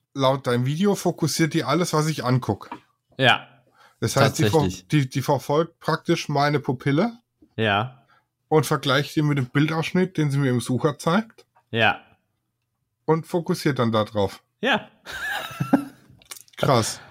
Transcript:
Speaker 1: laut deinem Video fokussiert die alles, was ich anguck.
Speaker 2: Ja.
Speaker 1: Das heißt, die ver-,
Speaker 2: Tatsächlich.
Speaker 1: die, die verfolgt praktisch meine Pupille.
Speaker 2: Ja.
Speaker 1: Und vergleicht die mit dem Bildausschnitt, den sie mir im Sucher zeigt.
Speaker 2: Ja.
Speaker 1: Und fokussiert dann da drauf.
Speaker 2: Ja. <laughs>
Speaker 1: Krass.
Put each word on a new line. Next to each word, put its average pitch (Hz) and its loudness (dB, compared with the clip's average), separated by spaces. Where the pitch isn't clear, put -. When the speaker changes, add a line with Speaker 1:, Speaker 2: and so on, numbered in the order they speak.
Speaker 1:
laut 135 0
deinem 123 0
Video 180 0
fokussiert 165 0
die 156 0
alles, 156 0
was 151 2
ich 139 -4
anguck. 123 0
Speaker 2:
Ja. 123 4
Speaker 1:
Das 113 -2
heißt, 113 4
die 160 0
ver-, 107 2
Speaker 2:
Tatsächlich. - -4
Speaker 1:
die, 143 0
die 135 -6
verfolgt 147 -2
praktisch 160 -2
meine 143 0
Pupille. 147 0
Speaker 2:
Ja. 110 0
Speaker 1:
Und 156 2
vergleicht 143 -2
die 156 2
mit 147 0
dem 127 -2
Bildausschnitt, 160 -2
den 151 0
sie 139 -2
mir 139 2
im 123 0
Sucher 127 -2
zeigt. - -2
Speaker 2:
Ja. 110 2
Speaker 1:
Und 160 0
fokussiert 165 -2
dann 117 0
da 107 2
drauf. 101 -4
Speaker 2:
Ja. 233 -2
<laughs> - -6
Speaker 1:
Krass. - 0